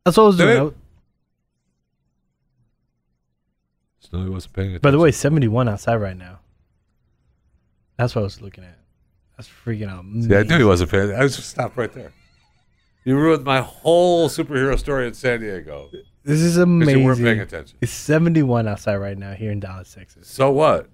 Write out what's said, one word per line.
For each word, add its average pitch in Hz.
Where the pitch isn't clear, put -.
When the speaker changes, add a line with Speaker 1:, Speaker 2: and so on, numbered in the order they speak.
Speaker 1:
That's 175
what 220
I -
was 196
doing. 175
Speaker 2:
Hey. 233
Speaker 1:
I 226
w- 156
Speaker 2:
Just -
know 87
he 92
wasn't 92
paying 98
attention. 90
Speaker 1:
By 143
the 143
way, 160
seventy-one 127
outside 110
right 98
now. 90
That's 120
what 113
I -
was -
looking 92
at. 90
That's 117
freaking 107
out. 92
Speaker 2:
See, 107
I 104
knew 156
he 123
wasn't 90
paying. 101
I 123
was 135
just -
stopped -
right 110
there. -
You 131
ruined 156
my 135
whole 170
superhero 139
story 135
in 110
San 120
Diego. 76
Speaker 1:
This 147
is 170
Speaker 2:
'Cause 180
you -
weren't 160
Speaker 1:
amazing. 127
Speaker 2:
paying 107
attention. 87
Speaker 1:
It's 120
seventy-one 147
outside 101
right 98
now 98
here 107
in 101
Dallas, 95
Texas. -
Speaker 2:
So 135
what? 135